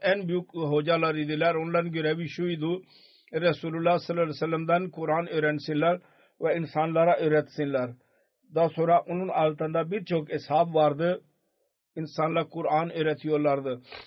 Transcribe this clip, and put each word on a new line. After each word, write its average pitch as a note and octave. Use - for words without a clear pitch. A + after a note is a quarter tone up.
en F#3+
büyük F3
hocalar D#3+
idiler. D#3
Onların E3+
görevi D#3+
şuydu. F3
Resulullah E3
sallallahu E3+
aleyhi D#3
ve D#3+
sellem'den E3
Kur'an D#3+
öğrensinler D#3
ve E3
insanlara E3
öğretsinler. D3
Daha E3
sonra E3
onun F3+
altında D#3+
birçok F3
ashab D#3+
vardı. D#3
İnsanlara D#3+
Kur'an D#3
öğretiyorlardı. D3